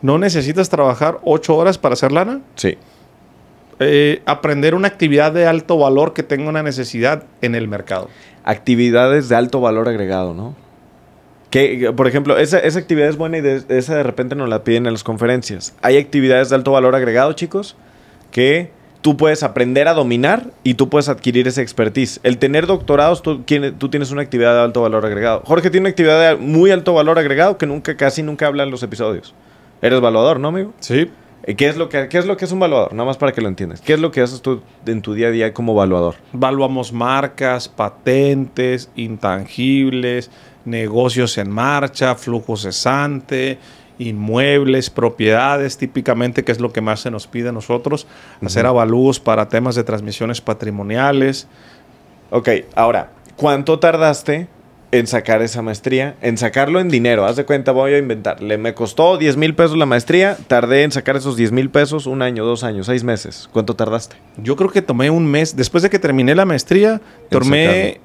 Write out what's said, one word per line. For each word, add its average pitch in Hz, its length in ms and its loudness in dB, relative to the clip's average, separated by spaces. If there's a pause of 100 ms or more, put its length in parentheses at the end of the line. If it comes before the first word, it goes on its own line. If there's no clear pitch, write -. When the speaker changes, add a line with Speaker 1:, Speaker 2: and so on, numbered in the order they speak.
Speaker 1:
¿No 139 160 2
necesitas 165 520 0
trabajar 147 540 0
ocho 156 320 2
horas 175 220 2
para 127 160 0
hacer 131 180 0
lana? 208 300 -2 (140)
Speaker 2:
Sí. - 220 -4 (1040)
Speaker 1:
Eh, 147 440 2
aprender 147 480 0
una 190 120 0
actividad 156 440 2
de 170 160 2
alto 165 280 0
valor 143 380 2
que - 80 -6
tenga 147 260 -4
una 156 140 -4
necesidad 131 640 -2 (180)
en 117 140 -2
el 113 120 -4
mercado. 101 420 -6 (340)
Speaker 2:
Actividades 123 840 2
de 120 80 4
alto 123 240 0
valor 117 300 0
agregado, 92 460 -4
¿no? 113 200 -12 (920)
Que, 123 480 2
por 131 100 2
ejemplo, 139 300 0
esa, 156 220 2
esa 160 180 0
actividad 151 320 0
es 160 80 -4
buena 160 220 -4
y - 20 -6
de, 135 280 -2
esa 127 260 0
de 147 80 0
repente 127 320 -4
nos 135 140 -4
la 110 140 -4
piden 117 220 2
en 117 80 -2
las 107 100 -8
conferencias. 117 760 -4
Hay 131 160 4
actividades 131 520 2
de 135 80 2
alto 131 160 2
valor 127 220 4
agregado, 127 380 2
chicos, 170 420 -8 (540)
que 147 400 0 (320)
tú 151 160 2
puedes 151 240 2
aprender 127 460 2
a 165 80 4
dominar 147 560 0 (120)
y 127 120 2
tú 131 120 2
puedes 143 220 0
adquirir 123 380 0
esa 127 160 -2
expertise. 113 580 -2
El 123 160 2
tener 147 300 0
doctorados, 165 560 2
tú, 139 240 -4
quien-, 143 320 -2
tú 139 100 -4
tienes 139 220 -4
una 143 100 -6
actividad 120 320 2
de 120 80 4
alto 117 220 2
valor 110 240 0
agregado. 107 360 -2
Jorge 170 280 2
tiene 185 140 2
una 190 40 0
actividad 165 400 4
de 156 60 2
muy 160 340 4
alto 180 240 2
valor 160 240 4
agregado 160 400 2
que - 80 -2
nunca, 147 320 -6
casi 139 240 0
nunca 151 240 -4
habla 143 160 -2
en 139 80 -2
los 123 140 -8
episodios. 110 500 -6 (480)
Eres 120 160 4
evaluador, 123 420 4
¿no, 143 100 -4
amigo? 190 220 -6 (100)
Speaker 1:
Sí. 156 280 0 (340)
Speaker 2:
Eh, 107 120 -6
¿qué 139 120 2
es 147 100 0
lo 165 120 -4
que, 139 180 -4
qué 135 100 -2
es 175 80 0
lo 196 120 -4
que 190 80 -8
es 160 60 -6
un 185 80 -4
valuador? 143 340 0
Nada 117 120 -4
más 131 120 -4
para 139 140 0
que 120 100 -6
lo 110 60 -4
entiendas. 90 340 -8
¿Qué - 120 0
es 156 60 2
lo 160 120 -2
que 139 100 0
haces 123 200 -2
tú 127 200 -4 (240)
en 113 160 -4
tu 107 120 -6
día 113 140 0
a 117 40 0
día 110 220 0
como 117 200 -2
valuador? 90 420 2 (180)
Speaker 1:
Valuamos 131 600 -2
marcas, 131 720 -2
patentes, 127 1300 -2
intangibles, 123 1300 -2 (360)
negocios 117 720 -2
en 101 120 -4
marcha, 131 680 -2
flujo 117 420 -6
cesante, 135 1000 -4 (400)
inmuebles, 127 920 0
propiedades, 127 880 0
típicamente, 123 680 -2
que - 80 -2
es 113 80 -2
lo 120 120 -4
que 113 100 -6
más 110 200 -2
se 123 100 -8
nos 107 160 -10
pide 120 220 -6
a - 20 -8
nosotros, 120 560 -4 (360)
hacer 117 220 0
Speaker 2:
Ujú. 127 40 4
Speaker 1:
avalúos 123 500 2
para 107 300 0
temas 120 260 0
de 117 80 -2
transmisiones 107 580 -6
patrimoniales. 117 1080 -2 (840)
Speaker 2:
Ok, 120 200 0 (260)
ahora, 113 360 0 (240)
¿cuánto 143 440 0
tardaste 160 680 0 (440)
en 120 160 4
sacar 113 340 0
esa 113 200 -4
maestría, 127 600 -4
en 117 160 -2
sacarlo 139 420 0
en 185 100 -2
dinero. 120 360 2
Haz 117 120 -2
de 143 80 -4
cuenta, 135 260 0
voy 135 220 2
a 143 40 4
inventar. 113 440 -4
Le, 107 160 -4
me 110 160 -4
costó 160 440 0
diez 147 200 0
mil 156 180 0
pesos 165 220 2
la 156 80 2
maestría, 160 520 2 (100)
tardé 123 360 2
en 147 80 0
sacar 139 240 -2
esos 135 220 -4
diez 113 140 2
mil 131 180 0
pesos 147 380 0
un 131 140 -4
año, 123 240 -4
dos 117 180 -2
años, 104 240 -6
seis 123 160 -2
meses. - 500 -6
¿Cuánto 110 220 -2
tardaste? 110 420 -4 (200)
Speaker 1:
Yo 113 180 -4
creo 190 140 0
que 196 120 0
tomé 135 280 0
un 165 160 2
mes. 151 300 0
Después 135 280 0
de 196 60 2
que 196 100 0
terminé 135 360 2
la 190 100 4
maestría, 196 560 2 (280)
Speaker 2:
En 131 100 2
Speaker 1:
tomé 143 260 2
Speaker 2:
sacarlo. 185 400 0